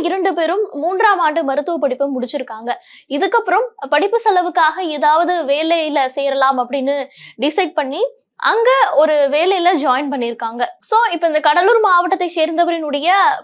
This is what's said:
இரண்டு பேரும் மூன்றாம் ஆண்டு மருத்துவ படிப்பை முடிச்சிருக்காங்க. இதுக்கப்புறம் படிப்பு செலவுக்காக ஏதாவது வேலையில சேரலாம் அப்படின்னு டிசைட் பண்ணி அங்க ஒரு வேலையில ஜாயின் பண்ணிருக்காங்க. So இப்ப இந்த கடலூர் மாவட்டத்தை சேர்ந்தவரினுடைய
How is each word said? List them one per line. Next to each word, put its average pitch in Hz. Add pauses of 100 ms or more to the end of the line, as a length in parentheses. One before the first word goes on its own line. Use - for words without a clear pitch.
இரண்டு 359
பேரும் 349
மூன்றாம் 370
ஆண்டு 311
மருத்துவ 285
படிப்பை 277
முடிச்சிருக்காங்க. 240 (360)
இதுக்கப்புறம் 415 (220)
படிப்பு 403
செலவுக்காக 359
ஏதாவது 311
வேலையில 302
சேரலாம் 269
அப்படின்னு 269 (360)
டிசைட் 302
பண்ணி 302 (320)
அங்க 453 (260)
ஒரு 302
வேலையில 330 (140)
ஜாயின் 269
பண்ணிருக்காங்க. 233 (160)
So - (140)
இப்ப 339
இந்த 302
கடலூர் 359
மாவட்டத்தை 359
சேர்ந்தவரினுடைய 320 (340)